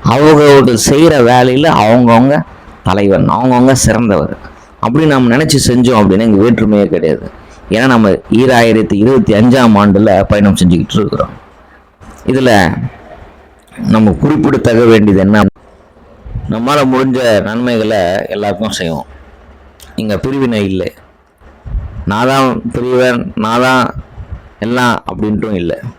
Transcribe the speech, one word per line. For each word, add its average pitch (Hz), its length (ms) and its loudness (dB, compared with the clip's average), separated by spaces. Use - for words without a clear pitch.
அவங்கவர்கள் 139 840 4
செய்யற 156 320 4
வேலையில 127 440 2
அவங்கவங்க 120 580 4
தலைவன், 95 460 0
அவங்கவங்க 123 440 2
சிறந்தவர். 110 600 -2
அப்படி 135 260 -2
நம்ம 131 300 2
நினைச்சு 156 300 0
செஞ்சோம் 123 340 2
அப்படின்னா, 101 280 2
இங்க 101 140 2
வேற்றுமையே 107 460 2
கிடையாது. 82 380 -4
ஏன்னா, 113 160 0
நம்ம 117 240 2
ஈராயிரத்தி 117 720 2
இருபத்தி 117 320 2
அஞ்சாம் 120 420 2
ஆண்டுல 101 340 2
பயணம் 101 360 0
செஞ்சுக்கிட்டு 87 380 0
இருக்கிறோம். - 360 -4
இதுல 127 240 0
நம்ம 110 400 0
குறிப்பிடத்தக 135 720 0
வேண்டியது 107 360 4
என்ன? 104 240 2
நம்மால 123 340 -2
முடிஞ்ச 131 340 -2
நன்மைகளை 110 600 -2
எல்லாருக்கும் 104 500 -6
செய்வோம். 82 300 -8
இங்க 110 200 -6
பிரிவினை 131 480 -4
இல்லை. 95 260 -6
"நான் 110 220 -4
தான் 135 200 0
பெரியவன், 123 480 -2
நான் 113 260 -2
தான் 127 240 0
எல்லாம்" 120 360 -2
அப்படின்ட்டும் 104 540 -4
இல்லை. 85 180 -4